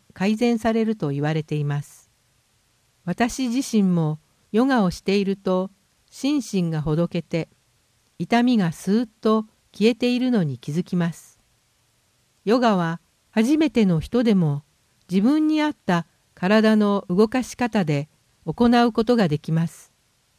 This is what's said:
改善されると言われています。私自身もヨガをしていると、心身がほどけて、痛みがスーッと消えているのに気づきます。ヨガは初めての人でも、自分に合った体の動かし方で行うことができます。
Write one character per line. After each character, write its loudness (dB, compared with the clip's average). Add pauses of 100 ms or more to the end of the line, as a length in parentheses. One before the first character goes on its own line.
(120)
改 -2
善 0
さ -2
れ 0
る -2
と -6
言 -4
わ -2
れ -2
て -8
い -4
ま -4
す。 -20 (960)
私 -2
自 -2
身 0 (100)
も -2 (320)
ヨ 2
ガ 2
を 0
し -12
て -2
い 0
る -2
と、 -4 (400)
心 -2 (100)
身 -2
が -4
ほ -2
ど 0
け -6
て、 -6 (720)
痛 0
み 2
が 0
ス -4
ー 2
ッ -10 (140)
と 0 (280)
消 2
え -2
て -2
い -2
る 0
の 0
に -4
気 -10
づ -2
き -6
ま -2
す。 -20 (1040)
ヨ 2
ガ 2
は -4 (300)
初 2
め 2
て 2
の 2
人 -2
で 4
も、 0 (460)
自 2
分 2
に 0
合 0
っ -10
た -2 (280)
体 2
の 0
動 2
か -2
し -12
方 -2
で -4 (340)
行 0 (180)
う 0
こ -2
と 2
が 2
で -2
き -8
ま 0
す。 -14 (440)